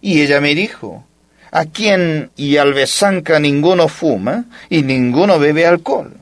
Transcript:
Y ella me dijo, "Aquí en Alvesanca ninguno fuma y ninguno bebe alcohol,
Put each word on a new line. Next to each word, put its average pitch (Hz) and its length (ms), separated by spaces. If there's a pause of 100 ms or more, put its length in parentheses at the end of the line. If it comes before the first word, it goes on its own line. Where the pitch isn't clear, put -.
Y 170 200
ella 143 180
me 147 160
dijo, 156 500 (460)
"Aquí 160 380
en 170 420 (280)
Alvesanca 151 800
ninguno 151 480
fuma 147 580 (240)
y 160 140
ninguno 131 540
bebe 151 280
alcohol, 175 560